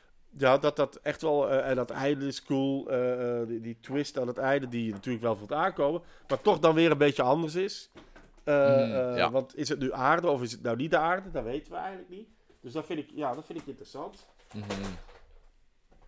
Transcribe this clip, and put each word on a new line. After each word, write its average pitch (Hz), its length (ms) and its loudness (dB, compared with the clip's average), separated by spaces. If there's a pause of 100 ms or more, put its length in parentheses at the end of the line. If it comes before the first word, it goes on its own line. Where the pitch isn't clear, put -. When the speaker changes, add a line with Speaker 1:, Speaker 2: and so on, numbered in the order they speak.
(380)
Speaker 1:
ja, 135 200 6
dat 147 180 2
dat 143 200 0
echt - 260 -6
wel, 147 280 2
eh, 135 200 2
en 131 60 2
dat 123 140 -2
einde 139 380 -2
is - 160 -8
cool. 135 460 0
Eh, 123 520 0
eh, 113 60 -4
die, 117 140 -6
die 113 200 -10
twist 143 380 -4
aan 123 80 -2
het 120 100 -6
einde, 135 300 0
die 120 180 -4
je 110 60 -2
natuurlijk 110 320 -6
wel 113 120 2
voelt 101 180 -12
aankomen, 165 480 0 (260)
maar 131 140 -2
toch 190 180 4
dan 160 160 6
weer 165 160 6
een 147 60 2
beetje 147 260 4
anders 151 320 2
is. - 340 -6 (540)
Eh, 147 120 2
Speaker 2:
Mhm, 139 160 6 (240)
Speaker 1:
eh, 127 220 0
Speaker 2:
ja. 87 140 2
Speaker 1:
want 131 260 -2
is 139 120 -4
het 147 100 -2
nu 131 140 -2
aarde 160 360 2
of 135 120 0
is 117 100 -6
het 113 100 -14
nou 117 160 0
niet 151 140 -2
de 170 60 4
aarde? 180 340 0
Dat 139 120 -6
weten 147 280 -8
we 170 60 -10
eigenlijk 185 320 -12
niet. 202 180 -18 (340)
Dus 123 120 -14
dat 151 120 -6
vind 160 140 -6
ik, - 160 -12
ja, 139 180 -4
dat 151 120 -10
vind 165 140 -12
ik - 80 -14
interessant. 139 580 -14 (280)
Speaker 2:
Mhm. 107 120 -10 (1400)